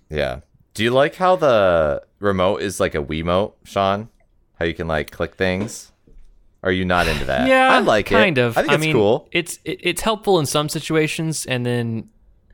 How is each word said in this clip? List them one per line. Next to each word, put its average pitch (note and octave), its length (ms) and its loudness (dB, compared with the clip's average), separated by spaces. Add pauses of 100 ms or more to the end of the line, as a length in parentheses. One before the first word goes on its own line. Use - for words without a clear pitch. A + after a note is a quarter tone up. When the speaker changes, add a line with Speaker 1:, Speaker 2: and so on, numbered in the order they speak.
Speaker 1:
Yeah. D2+ 80 -8
Speaker 2:
Yeah. C2+ 240 -4 (320)
Do G#2+ 120 -2
you A#2+ 80 2
like C#3+ 240 2
how F#3 200 2
the F#2+ 680 2 (180)
remote F#2+ 420 2
is F#2+ 180 -6
like F#2 140 0
a D2+ 80 -2
Wiimote, D#2+ 500 -2 (120)
Sean? G2 440 -2 (500)
How E2+ 80 -2
you E2 80 -2
can, E2+ 120 -8
like, D2+ 240 -4
click - 240 -8
things? F#2+ 560 -4 (720)
Are F#2+ 80 -2
you F#2 140 0
not F2 240 2
into D2 160 -2
that? C2+ 240 -2
Speaker 3:
Yeah, C4 240 4
Speaker 2:
I C4 80 4
like A2 320 0
it. - 20 2
Speaker 3:
kind E3+ 240 4
of. A#2+ 200 2
Speaker 2:
I - 40 4
think - 100 0
Speaker 3:
I - 20 2
Speaker 2:
it's D#3 100 0
Speaker 3:
mean, D#3 80 0
Speaker 2:
cool. A2+ 400 2
Speaker 3:
it's, E3+ 320 -4
it, - 180 -8
it's F3 200 -2
helpful G#3 360 2
in D3+ 80 0
some D3+ 220 -2
situations, D#3 800 -2
and B2 180 -4
then, A#2+ 460 -4 (420)